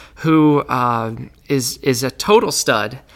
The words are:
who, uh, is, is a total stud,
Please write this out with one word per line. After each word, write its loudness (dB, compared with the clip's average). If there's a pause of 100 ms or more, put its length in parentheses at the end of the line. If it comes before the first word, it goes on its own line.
(160)
who, 4
uh, -2 (320)
is, -4
is -2
a -4
total 2
stud, -2 (160)